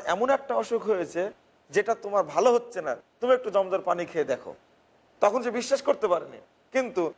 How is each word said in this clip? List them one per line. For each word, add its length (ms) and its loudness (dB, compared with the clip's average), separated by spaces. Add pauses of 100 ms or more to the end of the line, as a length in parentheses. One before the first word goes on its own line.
এমন 240 0
একটা 240 0
অসুখ 280 -2
হয়েছে 500 -2 (380)
যেটা 240 0
তোমার 300 0
ভালো 280 4
হচ্ছে 300 -2
না, 140 -4 (240)
তুমি 140 4
একটু 160 -2
জমজমের 300 2
পানি 260 -2
খেয়ে 180 -2
দেখো। 300 -4 (640)
তখন 220 4
সে 80 -2
বিশ্বাস 320 -2
করতে 260 0
পারেনি, 300 -2 (340)
কিন্তু 460 0